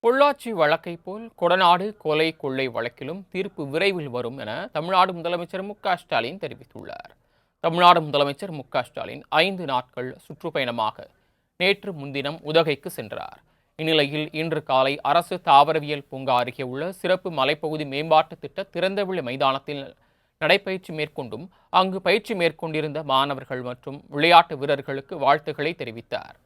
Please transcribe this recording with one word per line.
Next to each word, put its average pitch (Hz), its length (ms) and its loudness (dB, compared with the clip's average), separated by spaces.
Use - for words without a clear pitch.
பொள்ளாச்சி 269 460 2
வழக்கை 160 320 2
போல் 208 180 -12
கொடநாடு 180 440 4
கொலை 156 240 2
கொள்ளை 135 240 -4
வழக்கிலும் 131 480 -8
தீர்ப்பு 180 300 -8
விரைவில் 175 440 0
வரும் 135 260 -6
என 107 100 -8
தமிழ்நாடு 185 440 2
முதலமைச்சர் 175 500 -6
மு 202 60 -12
க 190 160 0
ஸ்டாலின் 135 420 -4
தெரிவித்துள்ளார். - 720 -14
தமிழ்நாடு 170 420 8
முதலமைச்சர் 143 500 -2
மு 135 80 -12
க - 140 0
ஸ்டாலின் 117 340 -10
ஐந்து 185 260 -4
நாட்கள் 127 400 -4
சுற்றுப்பயணமாக 120 800 -4
நேற்று 196 400 0
முன்தினம் 139 380 -6
உதகைக்கு 156 480 2
சென்றார். - 420 -12
இந்நிலையில், 151 500 0
இன்று 156 280 -4
காலை 135 240 4
அரசு - 260 0
தாவரவியல் 147 640 4
பூங்கா 131 320 0
அருகே 127 320 -6
உள்ள 160 260 -6
சிறப்பு 185 300 0
மலைப்பகுதி 151 540 -2
மேம்பாட்டு 156 500 2
திட்ட - 320 -10
திறந்தவெளி 190 540 -2
மைதானத்தில் 135 540 -2
நடைபயிற்சி 185 600 0
மேற்கொண்டும், 147 480 -8
அங்கு 190 260 0
பயிற்சி 208 340 0
மேற்கொண்டிருந்த 156 600 -2
மாணவர்கள் 131 500 -2
மற்றும் 139 280 -14
விளையாட்டு 165 480 6
வீரர்களுக்கு 139 540 -4
வாழ்த்துக்களை 151 560 0
தெரிவித்தார். 117 640 -10